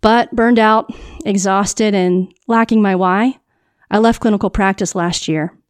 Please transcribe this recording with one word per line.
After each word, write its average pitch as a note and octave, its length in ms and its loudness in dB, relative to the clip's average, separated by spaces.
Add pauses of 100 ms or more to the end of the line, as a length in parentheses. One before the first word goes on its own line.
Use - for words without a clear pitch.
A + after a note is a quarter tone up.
But A#3 320 2
burned A#3 240 2
out, A3 320 2 (360)
exhausted, G3 680 -2
and F3+ 380 0 (140)
lacking A3+ 340 2
my G3 140 2
why, F#3+ 440 0 (520)
I G#3 80 0
left A3+ 220 2
clinical G#3 280 0
practice G3 460 -2
last F3 340 -4
year. D#3 240 -2 (180)